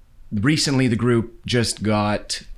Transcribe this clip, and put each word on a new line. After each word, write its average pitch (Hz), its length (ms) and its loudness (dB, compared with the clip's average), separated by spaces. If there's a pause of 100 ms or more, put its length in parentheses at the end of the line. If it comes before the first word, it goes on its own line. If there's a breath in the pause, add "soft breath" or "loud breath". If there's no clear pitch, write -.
(320)
recently 131 560 2
the 120 80 2
group 117 500 0
just 110 380 0
got, 104 600 -2 (140)